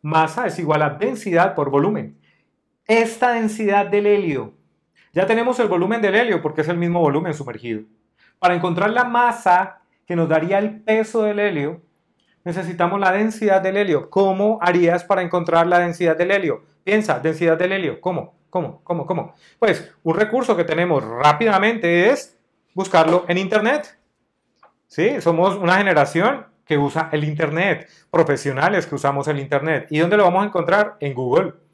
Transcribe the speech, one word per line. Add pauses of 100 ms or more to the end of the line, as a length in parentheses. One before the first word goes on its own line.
Masa
es
igual
a
densidad
por
volumen. (680)
Esta
densidad
del
helio, (580)
ya
tenemos
el
volumen
del
helio
porque
es
el
mismo
volumen
sumergido. (560)
Para
encontrar
la
masa (260)
que
nos
daría
el
peso
del
helio, (640)
necesitamos
la
densidad
del
helio.
¿Cómo
harías
para
encontrar
la
densidad
del
helio? (180)
Piensa,
densidad
del
helio.
¿Cómo? (160)
¿Cómo?
¿Cómo?
¿Cómo? (240)
Pues, (100)
un
recurso
que
tenemos
rápidamente
es (360)
buscarlo
en
internet. (880)
¿Sí?
Somos
una
generación (200)
que
usa
el
internet, (220)
profesionales
que
usamos
el
internet.
¿Y
dónde
lo
vamos
a
encontrar?
En
Google. (200)